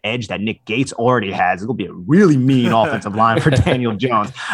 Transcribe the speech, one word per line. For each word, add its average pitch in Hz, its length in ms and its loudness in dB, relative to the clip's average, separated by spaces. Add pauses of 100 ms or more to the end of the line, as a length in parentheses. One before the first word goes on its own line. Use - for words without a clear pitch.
edge 110 240 -6
that 95 120 -6
Nick 107 260 -6
Gates 127 260 -4
already 117 400 0
has. 90 300 -2
It'll 117 120 -6
be 95 120 -8
a 80 60 -12
really 147 440 4
mean 127 360 2
<laughs> - 0 -
offensive 107 440 0
line 113 240 4
for 156 100 2
Daniel 123 460 2
Jones. 110 340 -2 (240)